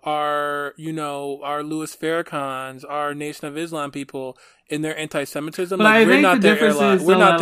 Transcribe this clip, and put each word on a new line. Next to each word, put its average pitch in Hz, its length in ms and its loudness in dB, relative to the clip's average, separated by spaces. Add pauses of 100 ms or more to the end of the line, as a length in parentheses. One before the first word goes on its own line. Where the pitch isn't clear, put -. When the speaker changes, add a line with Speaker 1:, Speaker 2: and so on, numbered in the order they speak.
Speaker 1:
our, 147 720 -4
you 160 160 -10
know, 143 500 -8
our 147 220 -6
Louis 156 300 -8
Farrakhan's, 139 880 -6
our 147 300 -6
Nation 147 340 -10
of 143 100 -12
Islam 160 320 -8
people, 135 460 -12 (320)
in 151 140 -4
their 156 140 -6
anti-Semitism, 156 840 -6
Speaker 2:
But 214 60 4
Speaker 1:
like, 214 100 6
Speaker 2:
I 226 100 8
Speaker 1:
we're 220 80 4
Speaker 2:
think 294 100 6
Speaker 1:
not 277 140 6
Speaker 2:
the - 40 2
Speaker 1:
their 208 140 6
Speaker 2:
difference 214 220 2
Speaker 1:
ally-, 202 180 4
Speaker 2:
is, 180 80 2
Speaker 1:
we're 185 120 6
Speaker 2:
though, 214 40 4
Speaker 1:
not 196 140 8
Speaker 2:
that, 170 100 4